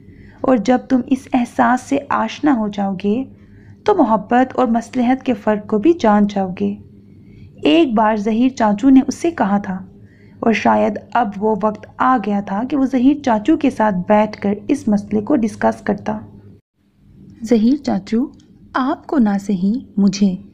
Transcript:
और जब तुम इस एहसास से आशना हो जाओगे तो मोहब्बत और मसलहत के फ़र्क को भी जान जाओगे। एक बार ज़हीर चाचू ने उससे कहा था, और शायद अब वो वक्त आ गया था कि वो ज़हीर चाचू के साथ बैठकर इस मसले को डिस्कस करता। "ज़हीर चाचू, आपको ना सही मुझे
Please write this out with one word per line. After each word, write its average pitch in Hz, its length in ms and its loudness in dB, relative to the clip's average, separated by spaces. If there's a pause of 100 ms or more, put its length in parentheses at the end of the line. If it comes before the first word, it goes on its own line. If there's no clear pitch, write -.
(460)
और 262 140 2
जब 254 280 0
तुम 262 140 2
इस - 340 -4
एहसास 240 460 0
से - 160 -4 (140)
आशना 220 400 -2
हो 220 180 -2
जाओगे 202 540 -4 (600)
तो 415 100 4
मोहब्बत 247 640 2
और 247 120 2
मसलहत 247 500 -2
के 254 120 -2
फ़र्क 208 360 -2
को 214 100 0
भी 320 140 4
जान 208 340 2
जाओगे। 196 400 -4 (1000)
एक 302 300 4
बार 220 220 2
ज़हीर 226 340 0
चाचू 220 380 2
ने 262 120 8
उससे 302 300 -4
कहा 202 280 0
था, 185 300 -10 (540)
और 226 100 2
शायद 214 440 0 (180)
अब 233 220 0
वो 214 260 0
वक्त 214 180 -2 (180)
आ 254 180 2
गया 202 240 -4
था 202 220 -6
कि 262 120 -6
वो 269 100 2
ज़हीर 262 400 2
चाचू 233 320 2
के 294 120 0
साथ 214 240 0 (140)
बैठकर 208 480 0 (140)
इस 285 200 -2
मसले 208 320 0
को 208 140 0
डिस्कस 220 520 -2
करता। 214 320 -4 (1200)
"ज़हीर 233 340 2
चाचू, 220 540 -4 (440)
आपको 302 420 -2
ना 208 200 2
सही 196 360 -2 (260)
मुझे 196 320 2 (220)